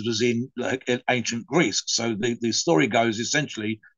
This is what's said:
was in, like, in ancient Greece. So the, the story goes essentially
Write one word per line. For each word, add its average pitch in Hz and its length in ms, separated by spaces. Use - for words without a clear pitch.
was 113 160
in, 120 360
like, 120 300
in 123 220
ancient 117 360
Greece. 127 420
So 113 280
the, 120 260
the 117 100
story 156 360
goes 113 320
essentially 110 600